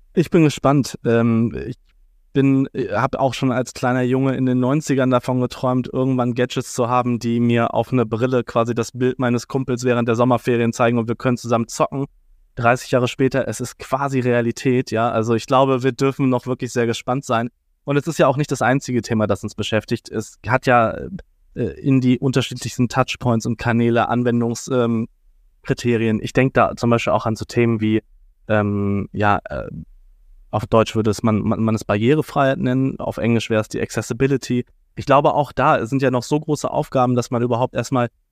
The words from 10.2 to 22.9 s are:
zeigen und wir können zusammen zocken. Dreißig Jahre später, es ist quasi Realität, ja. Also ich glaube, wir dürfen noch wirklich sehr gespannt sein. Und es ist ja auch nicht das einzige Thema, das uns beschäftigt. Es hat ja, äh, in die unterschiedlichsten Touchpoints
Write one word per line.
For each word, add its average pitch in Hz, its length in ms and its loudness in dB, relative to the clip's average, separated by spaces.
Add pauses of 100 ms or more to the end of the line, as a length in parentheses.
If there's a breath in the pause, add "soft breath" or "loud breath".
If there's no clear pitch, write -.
zeigen 120 280 2
und 113 100 -4
wir 117 60 -2
können 127 200 0
zusammen 117 320 -2
zocken. - 380 -4 (480)
Dreißig 120 380 0
Jahre 123 180 2
später, 131 400 0
es 110 100 -8
ist - 200 -10
quasi 135 420 -2
Realität, 120 680 0
ja. 113 200 0
Also 113 220 0
ich 113 120 0
glaube, 131 380 2
wir 131 80 2
dürfen 135 380 0
noch 123 180 -2
wirklich 127 240 -6
sehr 120 140 0
gespannt 123 400 -4
sein. 120 240 -2 (340)
Und 143 140 -2
es 143 100 -2
ist 160 100 -6
ja 160 100 4
auch 131 100 2
nicht 147 120 -2
das 139 120 -2
einzige 123 400 0
Thema, 107 260 0
das 101 160 -2
uns 107 120 -10
beschäftigt. - 540 -4
Es - 380 -10
hat 123 200 0
ja, 120 280 4 (600)
äh, - 80 -4
in 135 360 0
die 127 200 4
unterschiedlichsten 127 680 -2
Touchpoints 120 580 -2